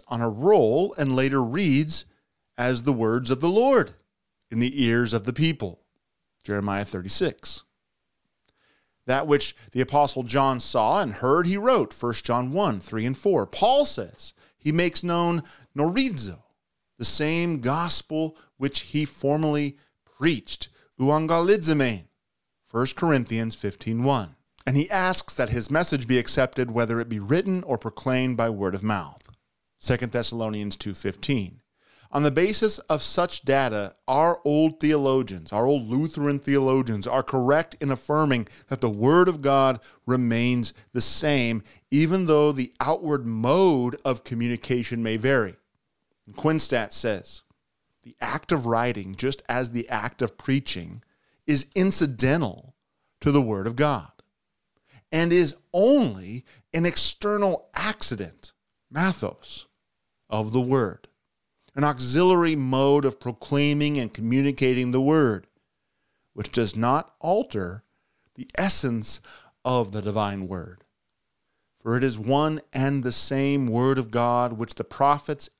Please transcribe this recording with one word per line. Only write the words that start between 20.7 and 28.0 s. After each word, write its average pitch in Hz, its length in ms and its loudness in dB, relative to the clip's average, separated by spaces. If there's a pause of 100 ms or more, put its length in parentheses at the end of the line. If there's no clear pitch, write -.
euangelizomen, 156 1040 2 (600)
First 123 320 -2
Corinthians 117 600 0
fifteen 113 480 -4
one." 127 320 0 (320)
And 131 100 2
he - 140 0
asks 185 420 0
that 120 160 -2
his 117 220 -4
message 147 360 0
be 123 120 4
accepted, 127 500 0
whether 117 300 0
it 117 100 -6
be 110 100 -6
written 180 440 0
or 127 160 -2
proclaimed 127 580 -2